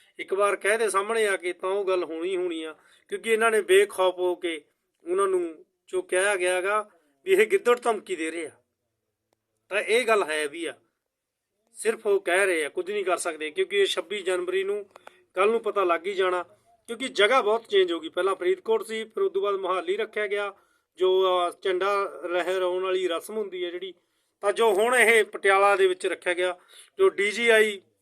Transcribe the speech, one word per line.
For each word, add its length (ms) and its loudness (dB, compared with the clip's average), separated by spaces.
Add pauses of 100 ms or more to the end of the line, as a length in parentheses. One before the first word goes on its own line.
(180)
ਇੱਕ 160 -8
ਵਾਰ 220 2
ਕਹਿ 220 0
ਦੇ 120 0
ਸਾਹਮਣੇ 360 0
ਆ 100 0
ਕੇ, 160 -6
ਤਾਂ 180 -6
ਉਹ 140 -2
ਗੱਲ 200 0
ਹੋਣੀ 320 -6
ਹੋਣੀ 260 -6
ਆ, 120 -12 (380)
ਕਿਉਂਕਿ 200 -2
ਇਹਨਾਂ 180 2
ਨੇ 120 2
ਬੇਖੌਫ 560 4
ਹੋ 160 0
ਕੇ 260 -6 (440)
ਉਹਨਾਂ 240 0
ਨੂੰ 360 -4 (240)
ਜੋ 140 -4
ਕਿਹਾ 340 0
ਗਿਆ 240 0
ਗਾ 200 -2 (460)
ਵੀ 60 2
ਇਹ 140 6
ਗਿੱਦੜ 340 2
ਧਮਕੀ 360 -4
ਦੇ 140 -6
ਰਹੇ 160 -10
ਆ, 40 -12 (1200)
ਤਾਂ 100 -2
ਇਹ 260 0
ਗੱਲ 180 2
ਹੈ 240 -2
ਵੀ 160 -12
ਆ, 100 -8 (1000)
ਸਿਰਫ 300 -4
ਉਹ 140 2
ਕਹਿ 260 2
ਰਹੇ 180 0
ਆ, 40 -4
ਕੁਝ 220 -8
ਨਹੀਂ 140 -4
ਕਰ 120 0
ਸਕਦੇ, 340 -6
ਕਿਉਂਕਿ 300 -2
ਇਹ 60 4
ਛੱਬੀ 360 -4
ਜਨਵਰੀ 420 -2
ਨੂੰ 200 -6 (500)
ਕੱਲ੍ਹ 160 2
ਨੂੰ 120 0
ਪਤਾ 220 0
ਲੱਗ 220 0
ਹੀ 80 -6
ਜਾਣਾ, 280 0 (460)
ਕਿਉਂਕਿ 200 -8
ਜਗ੍ਹਾ 340 2
ਬਹੁਤ 260 -2
ਚੇਂਜ 240 4
ਹੋ 80 -6
ਗਈ। 80 -12
ਪਹਿਲਾਂ 260 -2
ਫਰੀਦਕੋਟ 520 -2
ਸੀ, 180 -6
ਫਿਰ 180 -6
ਉਸ 100 0
ਤੋਂ 100 -2
ਬਾਅਦ 140 -2
ਮੋਹਾਲੀ 400 -2
ਰੱਖਿਆ 300 -4
ਗਿਆ, 260 -4 (460)
ਜੋ, 100 2 (160)
ਅਹ, 260 2 (120)
ਝੰਡਾ 280 0 (360)
ਲਹਿਰਾਉਣ 560 -2
ਵਾਲੀ 260 -2
ਰਸਮ 280 -8
ਹੁੰਦੀ 280 -8
ਹੈ 60 -6
ਜਿਹੜੀ, 220 -12 (500)
ਤਾਂ 100 0
ਜੋ 220 2
ਹੁਣ 200 2
ਇਹ 300 6
ਪਟਿਆਲਾ 520 2
ਦੇ 100 4
ਵਿੱਚ 200 -2
ਰੱਖਿਆ 280 -4
ਗਿਆ। 220 -2 (420)
ਜੋ 100 6
ਡੀ 220 -2
ਜੀ 180 0
ਆਈ 320 4 (220)